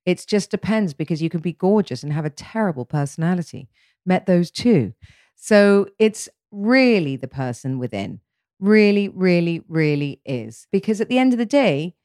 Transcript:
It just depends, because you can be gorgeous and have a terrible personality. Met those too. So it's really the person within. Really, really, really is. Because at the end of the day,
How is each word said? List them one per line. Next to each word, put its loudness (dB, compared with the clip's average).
It -2
just -2
depends, -2
because -6
you -2
can -6
be -6
gorgeous 0
and -6
have -4
a -6
terrible -6
personality. -6
Met 0
those 2
too. 2
So 4
it's 0
really 2
the -10
person -6
within. -8
Really, 4
really, 0
really -2
is. -10
Because -2
at -6
the 0
end 4
of -2
the -2
day, 0